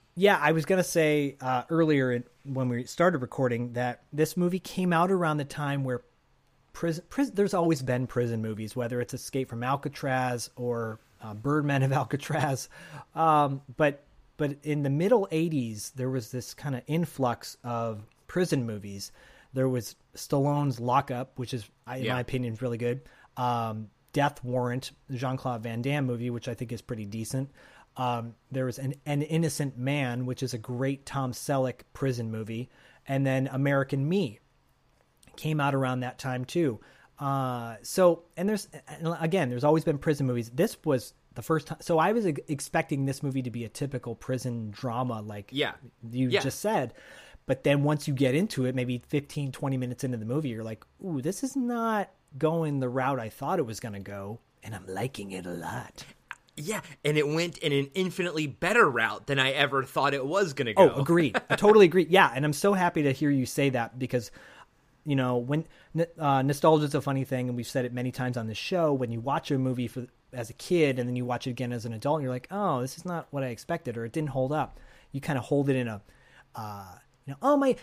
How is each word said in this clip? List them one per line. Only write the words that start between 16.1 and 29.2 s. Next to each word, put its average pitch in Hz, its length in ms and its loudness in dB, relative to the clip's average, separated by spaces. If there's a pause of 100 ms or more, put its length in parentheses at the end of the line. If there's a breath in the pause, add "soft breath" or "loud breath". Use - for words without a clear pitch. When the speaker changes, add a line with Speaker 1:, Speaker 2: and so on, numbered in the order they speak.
Speaker 1:
was 131 200 -4
this - 240 -8
kinda 131 320 -6
influx 147 800 -2
of 117 400 -4 (240)
prison 156 380 0
movies. 101 440 -8 (420 soft breath)
There 131 160 2
was 127 280 -4 (200)
Stallone's 143 640 0
Lock 123 320 2
Up, 123 300 -6
which 120 140 -8
is, 110 140 -8 (200)
I, 127 80 -10
in 131 80 -6
Speaker 2:
Yeah. 127 100 0
Speaker 1:
my 123 60 -2
opinion, 120 340 -4
is 107 80 -10
really 117 160 -2
good. 120 220 -2 (360 soft breath)
Um, 113 520 -2 (240)
Death 143 320 0
Warrant, 123 480 -2 (160)
the 135 80 -6
Jean-Claude 127 480 -4
Van 117 180 -6
Damme 139 240 0
movie, 123 240 -4
which 120 160 -8
I 120 80 -6
think 117 160 -8
is 117 120 -8
pretty 110 220 -8
decent. 113 460 -6 (460 loud breath)
Um, 120 380 -2 (160)
there 131 140 -2
was 127 160 -4
an, 139 140 -4 (120)
An 143 160 0